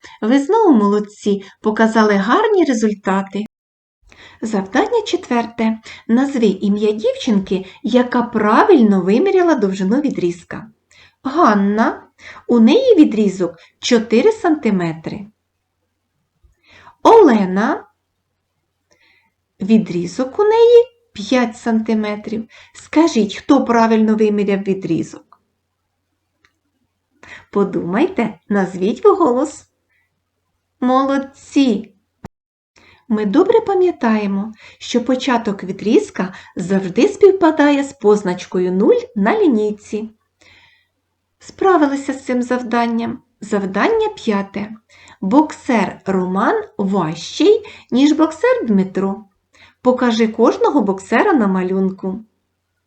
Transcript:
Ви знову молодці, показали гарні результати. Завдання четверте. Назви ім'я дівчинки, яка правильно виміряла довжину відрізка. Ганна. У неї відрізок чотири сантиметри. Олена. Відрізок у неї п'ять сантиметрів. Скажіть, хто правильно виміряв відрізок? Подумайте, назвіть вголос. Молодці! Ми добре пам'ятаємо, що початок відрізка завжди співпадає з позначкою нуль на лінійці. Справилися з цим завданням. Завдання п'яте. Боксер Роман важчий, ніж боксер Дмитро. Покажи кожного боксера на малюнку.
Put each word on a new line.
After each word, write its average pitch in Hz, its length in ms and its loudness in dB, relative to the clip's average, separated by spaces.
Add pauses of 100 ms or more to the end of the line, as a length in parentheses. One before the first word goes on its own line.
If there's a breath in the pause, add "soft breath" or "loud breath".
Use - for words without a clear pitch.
(220 loud breath)
Ви 240 160 2
знову 370 360 2
молодці, 202 720 -2 (180 loud breath)
показали 220 520 2
гарні 349 500 2
результати. 208 800 -4 (1000 loud breath)
Завдання 262 600 -2
четверте. 226 760 -4 (300 loud breath)
Назви 254 380 0
ім'я 208 460 0
дівчинки, 214 760 -2 (160 loud breath)
яка 247 400 0
правильно 226 800 2
виміряла 339 540 2
довжину 196 460 -2
відрізка. 175 680 -6 (560 soft breath)
Ганна. 233 800 0 (460 loud breath)
У 240 120 4
неї 427 340 6
відрізок 208 600 2 (240 soft breath)
чотири 233 540 2
сантиметри. 202 920 -4 (1800 soft breath)
Олена. 247 840 4 (1700)
Відрізок 190 800 -2
у 415 60 2
неї 466 400 6 (300)
п'ять 233 420 -2
сантиметрів. 220 920 -4 (260 soft breath)
Скажіть, 302 640 0
хто - 280 2
правильно 226 520 2
виміряв 208 420 0
відрізок? 190 840 -6 (2000 loud breath)
Подумайте, 202 880 -2 (100)
назвіть 190 560 -2
вголос. 311 600 0 (1160)
Молодці! 269 1120 -2 (1120 soft breath)
Ми 214 180 -2
добре 381 340 2
пам'ятаємо, 220 920 -2 (260 loud breath)
що 240 260 -4
початок 240 600 -4
відрізка 190 680 -2 (220 loud breath)
завжди 190 520 0
співпадає 311 760 2
з 277 80 -12
позначкою 185 800 -2
нуль 294 280 2 (160)
на 233 240 0
лінійці. 214 720 -2 (1300 soft breath)
Справилися 294 720 0
з - 120 -14
цим 247 180 -2
завданням. 233 800 -4 (180)
Завдання 208 680 -2
п'яте. 202 640 -6 (500 soft breath)
Боксер 240 840 0
Роман 196 580 -2 (140)
важчий, 196 880 -2 (240 loud breath)
ніж 285 220 2
боксер 320 540 0
Дмитро. 196 580 -2 (580 soft breath)
Покажи 240 460 0
кожного 285 540 0
боксера 226 500 -2
на 233 140 2
малюнку. 190 720 -4 (680)